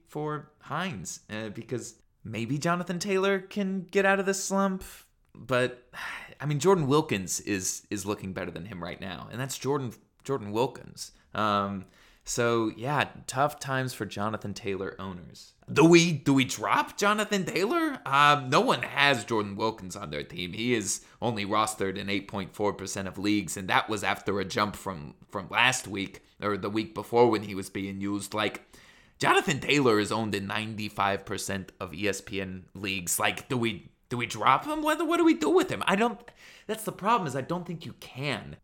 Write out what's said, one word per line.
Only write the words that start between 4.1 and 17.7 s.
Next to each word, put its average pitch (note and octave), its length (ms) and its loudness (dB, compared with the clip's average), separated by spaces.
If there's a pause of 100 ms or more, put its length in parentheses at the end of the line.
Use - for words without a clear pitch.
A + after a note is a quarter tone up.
of F#3+ 80 -2
this G3 160 0
slump, F#3+ 400 0 (520)
but, B2 520 0 (280)
<sighs> - 260 -16
I C#3 60 -6
mean, D3 120 0
Jordan E3 300 6
Wilkins B2 520 2
is, - 500 -4
is G2 160 -6
looking G2+ 260 -4
better F2+ 180 -6
than E2 140 -12
him F2+ 180 -12
right E2+ 180 -10
now, F2+ 300 -10
and G#2+ 80 -10
that's C3 200 -6
Jordan, C3 340 -2 (320)
Jordan G#2 260 -4
Wilkins. - 600 -4 (220)
Um, G2+ 500 0 (420)
so, A#2 480 2
yeah, B2 340 0 (180)
tough C#3+ 340 0
times C3 320 -2
for G#2 140 -6
Jonathan G#2 480 -6
Taylor F#2+ 440 -6
owners. F2 540 -14 (180)
Do C3 140 8
we, E3+ 280 10
do C#3+ 200 2
we C3+ 120 6
drop G#2+ 520 0
Jonathan G#3 480 2
Taylor? C4+ 640 0